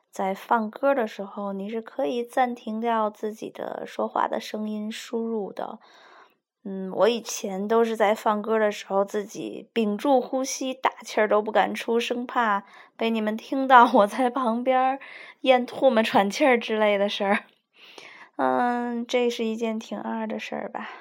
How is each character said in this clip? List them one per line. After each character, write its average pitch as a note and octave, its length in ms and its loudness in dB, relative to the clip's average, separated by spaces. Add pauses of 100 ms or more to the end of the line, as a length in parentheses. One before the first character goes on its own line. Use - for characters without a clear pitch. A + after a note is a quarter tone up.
在 G3 240 -4
放 A3 380 -2
歌 C#4 240 0
的 B3 100 0
时 G#3+ 200 -8
候， G3+ 280 -8
你 G3 160 -8
是 A3+ 140 -6
可 C4+ 240 -6
以 B3 160 -2
暂 A#3+ 320 -2
停 A3 240 -8
掉 A3+ 320 0
自 A3 240 -8
己 - 160 -12
的 - 340 -8
说 - 220 -4
话 - 220 0
的 - 100 -2
声 G#3+ 320 -6
音 G#3+ 220 -8
输 A3+ 340 -6
入 A3 260 -6
的。 - 280 -10 (840)
嗯， F#3+ 300 -8
我 F#3 160 4
以 A#3 120 0
前 G3 460 -6
都 A3+ 180 4
是 A3+ 120 -2
在 G#3+ 180 4
放 G#3+ 260 0
歌 A3 160 -2
的 G#3+ 140 2
时 - 160 -10
候 G3 180 0
自 G3+ 200 -6
己 - 480 -12
屏 G#3 260 0
住 C4+ 220 4
呼 C4 240 -4
吸， C4 280 -6
大 - 200 -2 (120)
气 - 160 -2
儿 G#3+ 60 4
都 G#3 160 2
不 G#3+ 80 -8
敢 G3+ 240 2
出， A3+ 240 -2
生 A#3+ 260 -4
怕 A3 400 -2 (320)
被 A3+ 140 0
你 A3+ 100 0
们 G#3+ 160 -2
听 C4+ 300 -4
到 B3 280 10
我 G#3 120 8
在 B3 240 0
旁 A#3+ 320 -2
边 B3+ 160 2
儿 C4 220 0 (400)
咽 B3+ 260 6
唾 - 240 2
沫、 A3 140 4
喘 G3+ 260 4
气 D4+ 160 2
儿 B3 100 6
之 A3 220 -2
类 G#3 180 4
的 G3 120 2
事 G3+ 160 -4
儿。 G3+ 220 0 (920)
嗯， A#3+ 680 0
这 B3 220 2
是 A#3 160 -2
一 A3 100 -2
件 A3+ 240 -4
挺 A3 220 -10
二 A3+ 260 -6
的 A3 120 -6
事 - 180 -10
儿 - 140 -8
吧。 A3 180 -10 (120)